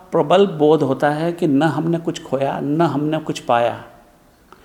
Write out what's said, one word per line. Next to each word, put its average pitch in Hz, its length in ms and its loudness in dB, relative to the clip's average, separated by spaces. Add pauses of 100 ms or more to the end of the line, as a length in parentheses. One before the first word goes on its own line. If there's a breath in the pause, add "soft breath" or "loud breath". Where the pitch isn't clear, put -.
(120)
प्रबल 170 340 4
बोध 151 360 2
होता 135 280 0
है 156 220 -2
कि 170 140 -4
न 139 160 2
हमने 160 360 0
कुछ 165 240 -8
खोया, 135 380 -4
न 147 220 0
हमने 151 360 0
कुछ 156 200 -8
पाया। 117 460 0 (800 loud breath)